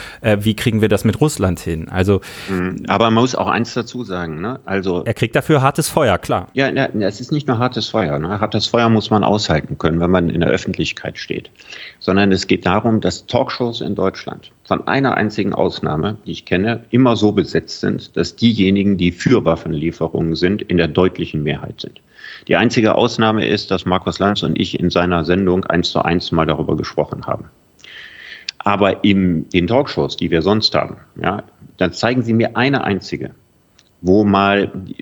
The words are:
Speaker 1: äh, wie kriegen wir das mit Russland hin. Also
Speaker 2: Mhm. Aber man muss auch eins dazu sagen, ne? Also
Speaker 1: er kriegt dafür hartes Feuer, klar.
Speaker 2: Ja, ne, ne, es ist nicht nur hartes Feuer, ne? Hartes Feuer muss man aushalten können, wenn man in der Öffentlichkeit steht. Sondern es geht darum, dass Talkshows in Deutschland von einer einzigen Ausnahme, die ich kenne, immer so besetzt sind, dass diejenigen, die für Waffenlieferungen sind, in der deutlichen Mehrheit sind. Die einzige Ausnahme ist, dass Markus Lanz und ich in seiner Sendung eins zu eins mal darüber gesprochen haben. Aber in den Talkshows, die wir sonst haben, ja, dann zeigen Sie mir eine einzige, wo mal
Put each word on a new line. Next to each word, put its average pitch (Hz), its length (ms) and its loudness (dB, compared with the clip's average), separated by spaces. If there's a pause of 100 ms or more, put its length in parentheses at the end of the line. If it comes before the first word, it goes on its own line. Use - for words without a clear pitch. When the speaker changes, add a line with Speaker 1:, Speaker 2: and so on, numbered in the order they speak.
(220)
Speaker 1:
äh, 107 200 2
wie 107 140 2
kriegen 110 260 0
wir 107 80 4
das 104 160 2
mit 107 160 2
Russland 98 380 0
hin. 80 300 -6
Also 95 320 2 (280)
Speaker 2:
Mhm. 92 380 -2
Aber 113 240 4
man 113 100 4
muss 127 140 2
auch 92 100 0
eins 110 300 -2
dazu 123 280 -6
sagen, 87 380 -8
ne? 123 240 -8
Also 92 380 -2
Speaker 1:
er 113 100 -2
kriegt - 220 -4
dafür 147 260 2
hartes 143 280 0
Feuer, 120 280 2
klar. 101 360 -4
Speaker 2:
Ja, 135 180 0
ne, 131 200 0
ne, 104 140 0
es 104 160 -4
ist 127 100 -14
nicht 147 160 -2
nur 123 120 0
hartes 120 300 -2
Feuer, 82 280 0
ne? 87 220 -4
Hartes 107 260 -2
Feuer 117 240 2
muss 110 220 2
man 104 120 4
aushalten 98 540 0
können, 82 220 0
wenn 87 100 2
man 90 180 2
in 76 140 0
der 80 80 2
Öffentlichkeit - 720 -4
steht. - 320 -10 (480)
Sondern 98 320 2
es 92 160 2
geht 92 180 0
darum, 110 340 2
dass - 280 -4
Talkshows 123 540 -2
in 101 120 -4
Deutschland - 580 -6 (120)
von - 240 -4
einer 131 260 0
einzigen 101 400 0
Ausnahme, 85 720 -2
die 87 60 -8
ich - 140 -12
kenne, 107 440 0
immer 123 260 4
so 104 160 4
besetzt - 500 -2
sind, - 360 -4
dass - 180 -2
diejenigen, 101 600 2
die 87 140 2
für 87 340 2
Waffenlieferungen 82 880 -2
sind, 90 280 0
in 90 140 0
der 82 100 2
deutlichen 85 560 0
Mehrheit 73 380 -6
sind. - 200 -16 (460)
Die - 80 2
einzige 101 400 4
Ausnahme 110 520 2
ist, - 240 -2
dass 95 140 -2
Markus 90 340 0
Lanz 101 240 0
und 78 160 0
ich - 200 -2
in 87 100 0
seiner 87 360 2
Sendung 90 400 2
eins 85 240 0
zu - 140 0
eins 85 280 0
mal 80 140 2
darüber 78 320 0
gesprochen 71 480 -6
haben. - 200 -6 (1120)
Aber 101 440 2
in 92 460 2
den 87 180 2
Talkshows, 117 480 0
die 87 140 -4
wir 85 120 2
sonst 104 340 0
haben, - 220 -2 (240)
ja, 104 220 -2 (340)
dann 92 140 0
zeigen 123 300 0
Sie 113 120 -2
mir 113 220 0
eine 127 280 0
einzige, 90 480 -4 (720)
wo 95 220 4
mal 98 480 2 (300)